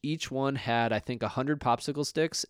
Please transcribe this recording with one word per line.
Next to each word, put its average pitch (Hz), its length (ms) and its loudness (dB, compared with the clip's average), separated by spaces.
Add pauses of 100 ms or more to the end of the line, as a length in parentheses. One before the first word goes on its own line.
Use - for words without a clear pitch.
Each 151 280 -4
one 135 240 0
had, 117 360 2
I 107 80 2
think, 120 240 -6
a 107 60 2
hundred 139 320 0
popsicle 135 440 0
sticks - 440 0